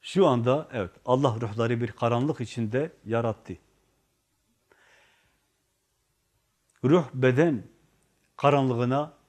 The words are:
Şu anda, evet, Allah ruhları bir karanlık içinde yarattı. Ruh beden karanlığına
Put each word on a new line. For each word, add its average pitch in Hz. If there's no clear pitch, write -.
Şu 185
anda, 127
evet, 101
Allah 127
ruhları 117
bir 120
karanlık 123
içinde 120
yarattı. 110
Ruh 151
beden 131
karanlığına 135